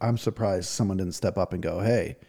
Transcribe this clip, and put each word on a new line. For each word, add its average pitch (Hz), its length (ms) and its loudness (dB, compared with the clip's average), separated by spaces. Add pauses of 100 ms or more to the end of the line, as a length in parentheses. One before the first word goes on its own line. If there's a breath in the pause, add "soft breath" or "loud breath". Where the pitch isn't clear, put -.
I'm 117 160 2
surprised 101 520 0
someone 98 280 0
didn't 92 180 -2
step - 220 -2
up 92 160 0
and 87 100 -4
go, 82 160 -2
"Hey, 107 380 2 (100)